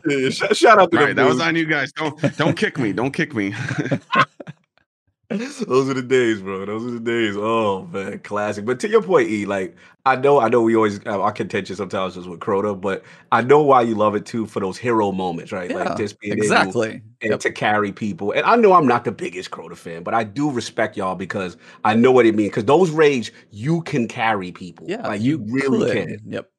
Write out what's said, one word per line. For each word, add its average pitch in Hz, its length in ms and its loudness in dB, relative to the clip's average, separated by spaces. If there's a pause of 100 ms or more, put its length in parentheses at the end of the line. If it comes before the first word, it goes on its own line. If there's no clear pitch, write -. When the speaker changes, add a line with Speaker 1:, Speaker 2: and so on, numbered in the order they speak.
Speaker 1:
Yeah, 139 220 0
sh-, - 260 0
shout 226 240 8
out 180 120 6
to - 60 2
Speaker 2:
Right, 135 100 4
Speaker 1:
them 95 80 0
Speaker 2:
that 117 100 4
was 143 120 4
Speaker 1:
dudes. 165 100 0
Speaker 2:
on 165 80 0
you 165 100 0
guys. 147 280 -2
Don't, 151 440 -4
don't 147 180 2
kick - 220 -2
me. 110 160 -2
Don't 117 180 -2
kick - 220 -4
me. 104 260 -2
<laughs> 127 60 -6 (1700)
Speaker 1:
Those 202 580 -2
are 135 60 -2
the 131 80 -4
days, 120 380 2
bro. 95 260 -8
Those 110 180 -6
are 123 60 -8
the 117 80 -8
days. 113 360 -2
Oh, 101 560 0
man, 98 280 -8
classic. 104 440 -6
But 127 180 -4
to 214 60 -4
your 214 140 2
point, 170 280 2
E, 104 180 -2
like, 95 280 -4 (300)
I 131 100 4
know, 139 240 4
I 113 100 4
know 120 120 4
we 113 140 2
always, 104 320 2
uh, 104 120 -2
are 101 120 0
contentious 98 480 -6
sometimes 95 340 -4
just 90 160 -14
with 82 100 -14
Crota, 101 400 -2
but 95 240 -4 (280)
I 117 100 2
know 143 220 6
why 135 180 6
you 113 140 0
love 104 180 2
it, 101 140 -4
too, 113 180 -4
for - 140 -8
those 95 180 -6
hero 113 340 0
moments, 90 400 -6
right? 92 220 -8
Like, - 160 -4
Speaker 3:
Yeah, - 80 -4
Speaker 1:
just 104 220 -6
being 104 140 -6
able 214 100 -2
Speaker 3:
exactly. 110 580 0 (220)
Speaker 1:
and 110 80 -2
Speaker 3:
Yep. - 80 -2
Speaker 1:
to 120 120 -2
carry 107 400 0
people. 101 420 -4
And 151 120 0
I 214 100 4
know 214 180 6
I'm 165 120 6
not 120 180 2
the 117 80 -4
biggest 104 380 -10
Crota 85 260 -16
fan, 85 280 -14
but 101 100 -6
I 113 100 0
do 139 280 -4
respect 110 440 -4
y'all 95 200 -4
because 90 420 -6 (260)
I 110 120 2
know 123 160 6
what 123 160 6
it 107 80 4
means. 104 180 0
'Cause 107 120 -2
those 160 260 4
raids, 147 400 2 (180)
you 147 320 -4
can 131 260 -2
carry 107 440 -4
people. 85 360 -16
Speaker 3:
Yeah, 175 200 -8
Speaker 1:
Like, 104 140 -6
Speaker 3:
you 139 220 0
Speaker 1:
you 110 120 -8
really 135 360 0
Speaker 3:
could. 95 180 -4
Speaker 1:
can. 104 180 -12
Speaker 3:
Yep. 107 320 -12